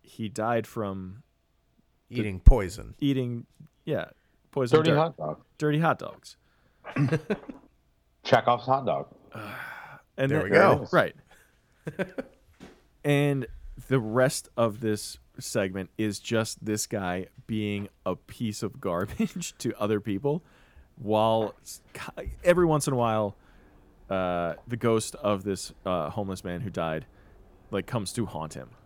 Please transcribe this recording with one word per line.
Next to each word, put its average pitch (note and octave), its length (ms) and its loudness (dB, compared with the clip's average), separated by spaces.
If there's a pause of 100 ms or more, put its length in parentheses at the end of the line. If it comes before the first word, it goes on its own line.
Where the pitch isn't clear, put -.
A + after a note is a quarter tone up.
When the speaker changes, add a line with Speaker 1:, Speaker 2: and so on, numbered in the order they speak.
Speaker 1:
he A2 300 -10
died A2+ 360 0
from G2 540 -8 (880)
the B2 100 -4
Speaker 2:
Eating G2+ 180 -4
poison. G#2+ 640 6
Speaker 1:
Eating, B2+ 460 -2 (400)
yeah, B2+ 180 -2 (480)
poison C3 260 2
Speaker 3:
Dirty D#3+ 120 6
Speaker 1:
dirt. C#3+ 80 6
Speaker 3:
hot D#3+ 180 0
dog. D#2 240 -8 (160)
Speaker 1:
Dirty D3+ 240 2
hot D#3+ 180 2
dogs. - 380 -16 (580)
<laughs> - 1300 -6
Speaker 3:
Chekhov's A#2+ 420 4
hot C3 200 0
dog. C#2+ 200 -2 (280)
Speaker 1:
<sighs> G#2+ 40 -12 (760)
And C3+ 140 0
Speaker 2:
There G2+ 180 2
Speaker 1:
then, - 20 -2
Speaker 2:
we G#2 60 6
go. E3 360 6
Speaker 1:
right. A#2+ 240 2 (840)
<laughs> F#3 80 -2 (1000)
And C#3+ 420 2 (420)
the C3+ 100 4
rest A#2+ 580 2
of A#2 240 2
this G#2+ 380 -2 (200)
segment F#2+ 600 -4
is G#2+ 220 -2
just - 440 -2
this G#2+ 220 -2
guy F#2 400 -4 (200)
being G#2 420 -4 (180)
a F#2 100 -2
piece - 460 -8
of - 180 -6
garbage G#2+ 760 -4
<laughs> - 40 -20
to A#2 200 -4
other G#2 220 0
people, A2+ 420 -2 (540)
while G#2+ 680 2
s-, - 180 -18 (120)
ki-, - 380 -12 (140)
every F3 200 6
once D#3 220 2
in C#3+ 80 0
a - 20 2
while, A2 400 0 (720)
uh, F2 460 -2 (140)
the A#2+ 80 -4
ghost A2+ 400 0
of G2+ 280 0
this, G2 280 -6 (120)
uh, F2 260 -2
homeless F#2+ 340 -8
man F2+ 160 -6
who G2 100 -8
died, D#2+ 340 -4 (640)
like, G2 160 -4
comes G#2 260 -6
to A2 140 -4
haunt D#2 280 -10
him. B1+ 160 -14 (160)